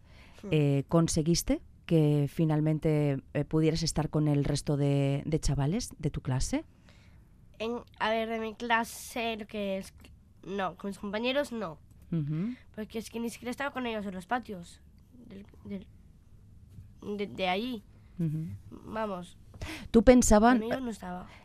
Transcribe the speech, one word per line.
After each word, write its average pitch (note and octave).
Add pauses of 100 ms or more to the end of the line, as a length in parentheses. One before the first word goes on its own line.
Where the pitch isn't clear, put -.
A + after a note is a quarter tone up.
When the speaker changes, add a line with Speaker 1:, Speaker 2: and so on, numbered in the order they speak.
(420)
Speaker 1:
Hmm. G#3
Speaker 2:
eh, C#3+
¿conseguiste E3 (240)
que D3
finalmente, D3+ (100)
eh, D3
pudieras D#3+
estar D3+
con D3+
el C#3+
resto D3
de, C#3
de D3+
chavales C#3+
de D3
tu D#3
clase? C#3+ (920)
Speaker 1:
En, A3+ (180)
a G#3+
ver, A3+
de A3+
mi A3
clase, A#3
lo G#3+
que G3
es, - (520)
no, F#3+
con G3+
mis F#3+
compañeros A#3+
no. G3 (340)
Speaker 2:
Ujú. E3 (200)
Speaker 1:
Porque A3
es G#3+
que A#3
ni A#3
siquiera A#3
estaba C#4
con B3+
ellos A3
en G3
los F#3
patios - (460)
del, G3+ (180)
del, G3+ (1300)
de, G3+
de F#3
allí. G#3+ (360)
Speaker 2:
Ujú. D#3+ (240)
Speaker 1:
Vamos. F#3+ (520)
Speaker 2:
Tú A3+
pensaban, A#3+
Speaker 1:
Con A3
ellos B3+
no A#3+
estaba. F3+ (180)